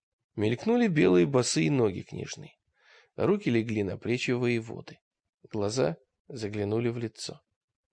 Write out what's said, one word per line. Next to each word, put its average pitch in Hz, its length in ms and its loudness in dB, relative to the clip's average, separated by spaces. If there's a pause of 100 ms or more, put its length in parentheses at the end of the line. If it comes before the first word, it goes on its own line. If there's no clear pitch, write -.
(360)
Мелькнули 160 520 2
белые 180 380 6
босые 147 440 2
ноги 107 320 0
княжны. - 540 -14 (600)
Руки 175 340 0
легли 113 320 0
на 98 160 -4
плечи 120 320 -2
воеводы. 120 720 -4 (500)
Глаза 123 460 0 (320)
заглянули 110 600 -4
в 120 100 -4
лицо. - 420 -10 (520)